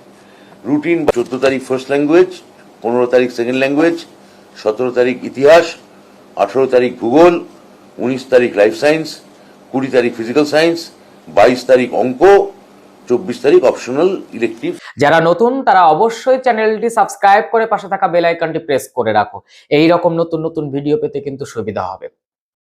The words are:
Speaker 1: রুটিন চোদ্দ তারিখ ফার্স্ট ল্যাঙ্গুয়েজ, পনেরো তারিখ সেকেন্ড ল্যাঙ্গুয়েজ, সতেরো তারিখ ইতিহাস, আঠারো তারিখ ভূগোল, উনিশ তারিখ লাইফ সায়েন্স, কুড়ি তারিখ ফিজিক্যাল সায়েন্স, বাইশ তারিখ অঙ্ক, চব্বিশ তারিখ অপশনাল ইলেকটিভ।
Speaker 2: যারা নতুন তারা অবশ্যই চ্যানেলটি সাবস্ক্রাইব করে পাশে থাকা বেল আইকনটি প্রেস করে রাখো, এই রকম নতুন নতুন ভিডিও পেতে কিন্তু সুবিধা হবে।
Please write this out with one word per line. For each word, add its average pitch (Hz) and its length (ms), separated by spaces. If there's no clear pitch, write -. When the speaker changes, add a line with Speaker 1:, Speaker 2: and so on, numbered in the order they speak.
Speaker 1:
রুটিন 147 420
চোদ্দ 120 320
তারিখ 135 240
ফার্স্ট 131 260
ল্যাঙ্গুয়েজ, 147 420
পনেরো 120 240
তারিখ 123 240
সেকেন্ড 123 280
ল্যাঙ্গুয়েজ, 147 380
সতেরো 113 340
তারিখ 123 340
ইতিহাস, 147 400
আঠারো 127 300
তারিখ 123 320
ভূগোল, 160 360
উনিশ 127 320
তারিখ 123 260
লাইফ 107 200
সায়েন্স, 151 300
কুড়ি 131 160
তারিখ 120 260
ফিজিক্যাল 120 300
সায়েন্স, 165 340
বাইশ 127 380
তারিখ 127 280
অঙ্ক, 127 280
চব্বিশ 123 340
তারিখ 143 220
অপশনাল 147 580
ইলেকটিভ। 117 460
Speaker 2:
যারা 147 220
নতুন 233 420
তারা 185 220
অবশ্যই 226 540
চ্যানেলটি 220 520
সাবস্ক্রাইব 208 600
করে 226 160
পাশে 202 220
থাকা 196 200
বেল 170 160
আইকনটি 170 340
প্রেস 139 260
করে 110 180
রাখো, 104 260
এই 151 200
রকম 170 240
নতুন 165 280
নতুন 156 300
ভিডিও 143 260
পেতে 147 240
কিন্তু 135 240
সুবিধা 101 380
হবে। 92 260